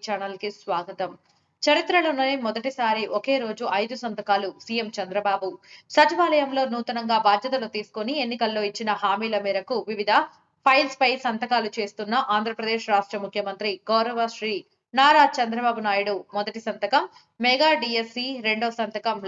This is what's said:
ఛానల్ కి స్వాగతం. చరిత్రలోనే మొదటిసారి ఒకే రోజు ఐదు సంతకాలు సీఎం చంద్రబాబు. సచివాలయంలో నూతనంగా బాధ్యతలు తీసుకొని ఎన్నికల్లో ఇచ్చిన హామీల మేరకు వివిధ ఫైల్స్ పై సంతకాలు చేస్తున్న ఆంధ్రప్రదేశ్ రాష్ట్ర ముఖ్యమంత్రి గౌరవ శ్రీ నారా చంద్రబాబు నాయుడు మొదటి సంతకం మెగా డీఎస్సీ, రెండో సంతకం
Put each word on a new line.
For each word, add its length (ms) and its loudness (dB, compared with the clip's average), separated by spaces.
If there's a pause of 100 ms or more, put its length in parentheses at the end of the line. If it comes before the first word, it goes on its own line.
ఛానల్ 380 -6
కి 60 -6 (100)
స్వాగతం. 520 -6 (560)
చరిత్రలోనే 640 2 (160)
మొదటిసారి 580 -2 (160)
ఒకే 240 0
రోజు 220 -6 (160)
ఐదు 220 -4
సంతకాలు 460 0 (160)
సీఎం 320 -4
చంద్రబాబు. 520 -2 (460)
సచివాలయంలో 680 4 (100)
నూతనంగా 460 -2 (100)
బాధ్యతలు 480 2
తీసుకొని 380 -6 (100)
ఎన్నికల్లో 460 -2
ఇచ్చిన 200 -4 (120)
హామీల 440 0
మేరకు 320 -2 (120)
వివిధ 220 0 (540)
ఫైల్స్ 360 4
పై 100 4 (140)
సంతకాలు 520 0
చేస్తున్న 360 -4 (220)
ఆంధ్రప్రదేశ్ 580 -2
రాష్ట్ర 300 0
ముఖ్యమంత్రి 480 -4 (180)
గౌరవ 460 2
శ్రీ 180 -4 (400)
నారా 300 8 (140)
చంద్రబాబు 500 -2
నాయుడు 260 0 (220)
మొదటి 320 -4
సంతకం 340 0 (440)
మెగా 260 4 (100)
డీఎస్సీ, 460 -4 (200)
రెండో 220 -2 (100)
సంతకం 480 -4